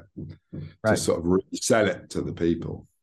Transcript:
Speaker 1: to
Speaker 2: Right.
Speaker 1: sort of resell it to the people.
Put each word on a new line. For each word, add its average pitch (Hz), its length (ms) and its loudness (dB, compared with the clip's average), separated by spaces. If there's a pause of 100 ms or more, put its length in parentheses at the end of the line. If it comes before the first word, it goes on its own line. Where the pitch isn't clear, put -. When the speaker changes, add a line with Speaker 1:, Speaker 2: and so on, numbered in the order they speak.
(180)
Speaker 1:
to - 440 -12 (220)
Speaker 2:
Right. 107 140 4
Speaker 1:
sort - 220 0
of 82 80 -4
resell 101 600 2
it - 220 -4
to 82 140 -4
the 71 100 -6
people. - 540 -2 (160)